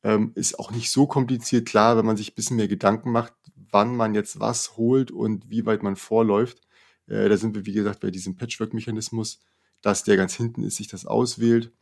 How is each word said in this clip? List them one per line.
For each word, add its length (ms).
Ähm, 320
ist 240
auch 120
nicht 200
so 160
kompliziert. 600
Klar, 300
wenn 80
man 120
sich 140
ein 40
bisschen 220
mehr 100
Gedanken 440
macht, 220
wann 240
man 200
jetzt 240
was 360
holt 360
und 380
wie 160
weit 180
man 120
vorläuft. 680
Äh, 220
da 80
sind 180
wir, 100
wie 80
gesagt, 280
bei 100
diesem 240
Patchwork-Mechanismus, 1040
dass 220
der 140
ganz 180
hinten 280
ist, 140
sich 100
das 180
auswählt 680